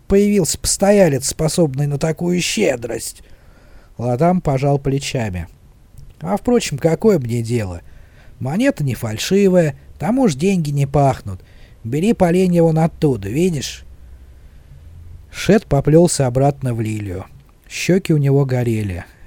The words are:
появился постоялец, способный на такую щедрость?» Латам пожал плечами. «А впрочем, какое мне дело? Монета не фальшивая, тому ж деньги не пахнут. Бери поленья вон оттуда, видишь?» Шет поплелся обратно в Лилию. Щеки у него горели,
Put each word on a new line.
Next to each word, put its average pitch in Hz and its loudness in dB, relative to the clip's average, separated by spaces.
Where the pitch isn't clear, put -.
появился 202 2
постоялец, 185 2
способный 147 0
на 143 -4
такую 175 -2
щедрость?» 120 -4
Латам 139 0
пожал 139 0
плечами. 120 -4
«А 185 -4
впрочем, 233 -2
какое 165 2
мне 120 -4
дело? 107 -4
Монета 170 0
не 123 -2
фальшивая, 175 2
тому 240 2
ж 143 0
деньги 165 0
не 143 0
пахнут. 131 0
Бери 156 0
поленья 175 2
вон 160 4
оттуда, 131 0
видишь?» 156 -4
Шет - -2
поплелся 147 2
обратно 131 -2
в 113 -4
Лилию. 104 -8
Щеки - 0
у 156 4
него 139 2
горели, 113 -2